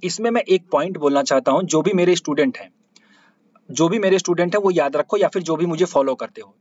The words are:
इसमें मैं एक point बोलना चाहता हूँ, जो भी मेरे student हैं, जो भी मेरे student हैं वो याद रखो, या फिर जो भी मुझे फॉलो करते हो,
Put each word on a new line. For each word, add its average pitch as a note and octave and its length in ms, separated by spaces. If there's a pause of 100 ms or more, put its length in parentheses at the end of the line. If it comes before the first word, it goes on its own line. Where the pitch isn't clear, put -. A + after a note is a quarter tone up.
इसमें G#3 260
मैं A#3 100
एक F3+ 300
point E3 280
बोलना C#3+ 240
चाहता C3+ 300
हूँ, D#3+ 100
जो D#3 200
भी F#3 100
मेरे F3 240
student D3 420
हैं, F#2+ 120 (1000)
जो D3+ 180
भी G#3 100
मेरे F#3+ 200
student F3 360
हैं G#3 80
वो F#3+ 80
याद D3 260
रखो, D3 200
या F#3+ 120
फिर F#3+ 140
जो D#3+ 140
भी E3 100
मुझे E3 180
फॉलो C3+ 300
करते A2+ 260
हो, - 200